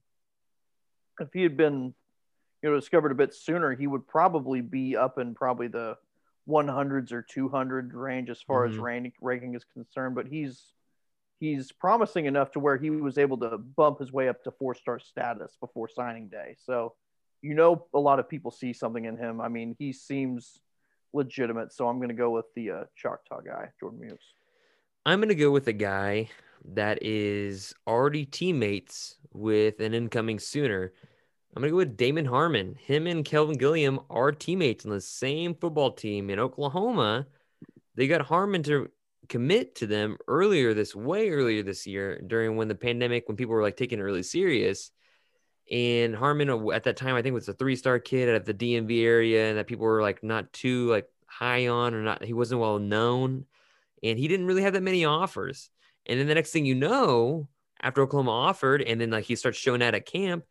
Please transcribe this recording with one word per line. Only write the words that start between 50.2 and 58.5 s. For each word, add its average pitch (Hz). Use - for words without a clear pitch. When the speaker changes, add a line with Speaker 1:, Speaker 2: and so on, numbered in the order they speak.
Speaker 2:
not 107
too, 123
like, 107
high 123
on, 120
or 110
not, 107
he 117
wasn't 120
well 107
known, 120
and 113
he 151
didn't 180
really 185
have 196
that 190
many 185
offers. 147
And 123
then 143
the 151
next 160
thing 156
you 131
know, 147
after 131
Oklahoma 135
offered, 139